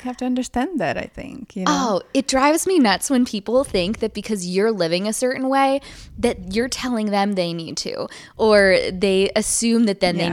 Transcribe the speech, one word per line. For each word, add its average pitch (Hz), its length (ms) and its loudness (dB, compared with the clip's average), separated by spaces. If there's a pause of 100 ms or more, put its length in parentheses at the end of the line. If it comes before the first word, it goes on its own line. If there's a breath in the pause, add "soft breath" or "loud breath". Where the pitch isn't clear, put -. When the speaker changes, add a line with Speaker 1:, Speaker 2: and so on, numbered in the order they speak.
Speaker 1:
have 247 160 -8
to 254 80 -6
understand 254 560 -2
that, 139 160 -2
I 180 60 -4 (100)
think, - 420 -14
you 190 80 -4
know? 294 100 2
Speaker 2:
Oh, 233 280 0 (120)
it 269 140 0
drives 294 400 2
me 370 120 2
nuts 202 300 2
when 254 160 2
people 226 380 0
think 196 360 -2
that 220 140 -4
because 202 320 -6
you're 190 280 0
living 180 340 -2
a 220 60 -2
certain 262 340 -2
way 269 320 2 (400 loud breath)
that 190 340 -4
you're 233 160 0
telling 240 420 -4
them 202 220 2
they 170 200 -2
need 165 240 -10
to, - 300 -6 (280 loud breath)
or 202 420 6 (140)
they 190 460 2
assume 233 480 2
that 196 160 0
then 175 160 2
Speaker 1:
Yeah. 170 80 0
Speaker 2:
they 170 80 0